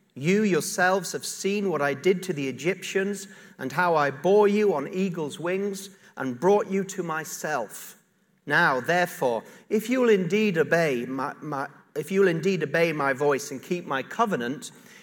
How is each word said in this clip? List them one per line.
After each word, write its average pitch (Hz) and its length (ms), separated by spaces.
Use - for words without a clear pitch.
'You 185 280
yourselves 185 680
have - 120
seen 196 460
what 151 100
I 143 140
did 180 300
to 190 80
the 143 160
Egyptians 190 800
and 131 140
how 170 240
I 143 160
bore 196 380
you 202 260
on 143 180
eagle's 175 460
wings 190 520
and 127 240
brought 202 260
you 190 160
to 190 220
myself. 156 920
Now, 147 360
therefore, 143 640
if 214 180
you 254 120
will 240 80
indeed 196 500
obey 147 480
my, 135 340
my, 143 280
if 151 160
you 190 120
will 190 60
indeed 165 360
obey 165 280
my 139 200
voice 139 400
and 131 100
keep 175 240
my 135 160
covenant, 147 680